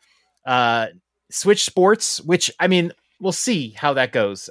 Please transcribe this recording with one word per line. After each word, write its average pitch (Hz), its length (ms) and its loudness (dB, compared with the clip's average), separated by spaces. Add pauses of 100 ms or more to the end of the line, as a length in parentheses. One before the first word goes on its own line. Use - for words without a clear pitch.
(460)
Uh, 120 400 2 (440)
Switch - 340 2
Sports, - 580 2
which, 165 360 0
I 170 80 0
mean, 175 260 2 (280)
we'll 185 120 -4
see 165 380 -4
how 143 240 -2
that 127 180 0
goes. 101 380 -2